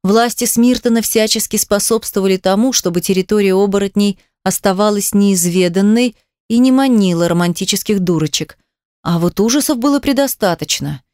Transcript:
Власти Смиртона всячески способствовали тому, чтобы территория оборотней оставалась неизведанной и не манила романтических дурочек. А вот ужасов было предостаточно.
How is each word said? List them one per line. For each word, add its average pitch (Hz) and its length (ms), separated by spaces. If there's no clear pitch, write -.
Власти 226 420
Смиртона 233 580
всячески 220 540
способствовали 202 800
тому, 208 360
чтобы 180 280
территория 190 540
оборотней 202 640
оставалась 202 720
неизведанной 196 1000
и 226 100
не 254 120
манила 208 580
романтических 175 720
дурочек. 160 580
А 170 160
вот 175 220
ужасов 262 380
было 285 220
предостаточно. 180 1040